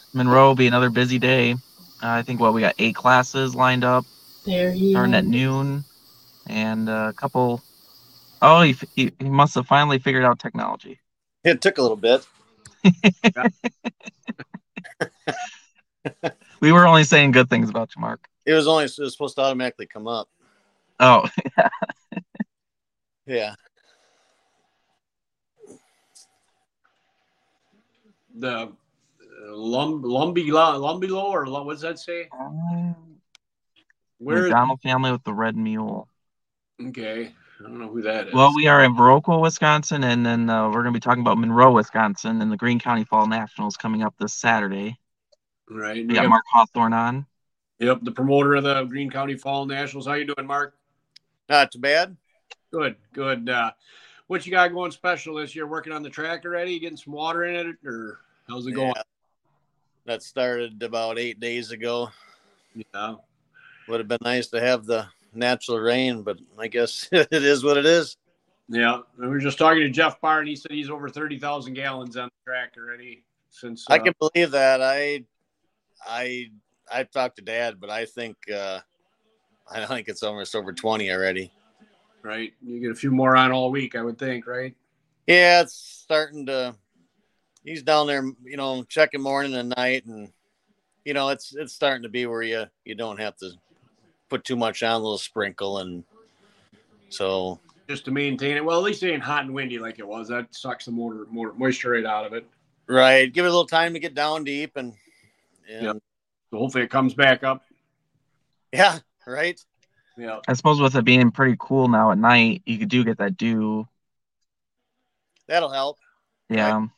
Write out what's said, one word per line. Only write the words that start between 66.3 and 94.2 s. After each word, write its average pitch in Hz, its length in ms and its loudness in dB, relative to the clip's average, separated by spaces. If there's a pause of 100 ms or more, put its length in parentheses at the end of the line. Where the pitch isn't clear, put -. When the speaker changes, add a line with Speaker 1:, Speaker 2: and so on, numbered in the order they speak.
Speaker 3:
I 113 80 -8
guess 117 420 -4
<laughs> - 20 -6
it 165 200 4
is 143 320 2
what 143 140 2
it 143 80 0
is. 165 320 2 (520)
Speaker 4:
Yeah, 117 300 0 (180)
we 123 100 -8
were 139 120 -4
just 139 180 -4
talking 160 240 4
to 143 80 0
Jeff 156 320 0
Barr, 156 180 0
and 151 80 -6
he 147 80 -10
said 151 160 -16
he's 147 180 -10
over 143 200 -12
thirty 147 300 -10
thousand 139 340 -8
gallons 131 420 -10
on 123 140 -10 (160)
the 127 60 -14
track 123 260 -10
already. 120 460 -18 (260)
Since, 117 400 -16
Speaker 3:
I 151 80 4
Speaker 4:
uh, - 60 -2
Speaker 3:
can 175 160 -2
believe 156 320 0
that. 135 300 2
I, 143 440 -2 (840)
I, 123 440 -8 (400)
I've 123 200 -8
talked 127 240 -4
to 107 80 -20
Dad, 113 380 -6
but 101 80 -14
I 110 160 -8
think, 117 320 -14 (160)
uh, 98 260 -8 (880)
I 107 160 -10
think 117 220 -10
it's 107 160 -10
almost 104 320 -10
over 98 180 -8
twenty 104 380 -4
already. 92 400 -4 (720)
Speaker 4:
Right, 110 300 -12 (100)
you 120 160 -14
get 120 120 -6
a 113 40 -10
few 139 160 -6
more 131 240 4
on 131 160 6
all 127 200 0
week, 131 240 -6
I 117 80 -6
would 117 160 -10
think, 123 260 -8
right? 127 300 -10 (520)
Speaker 3:
Yeah, 175 340 8
it's - 140 -4
starting 151 720 -6
to. 127 280 -6 (880)
He's 151 200 -14
down 151 240 4
there, 139 160 -2 (200)
you 131 140 -14
know, 135 260 -6
checking 151 380 0
morning 139 340 -2
and 120 220 -6
night, 127 300 -2
and, 107 240 -18 (720)
you 143 80 -8
know, 139 160 -2
it's, 135 260 -8
it's 143 180 -12
starting 135 280 -4
to 117 80 -14
be 123 160 -6
where 117 160 -8
you, 113 240 -6 (200)
you 110 100 -14
don't 107 240 -10
have 104 180 -10
to 92 140 -16 (800)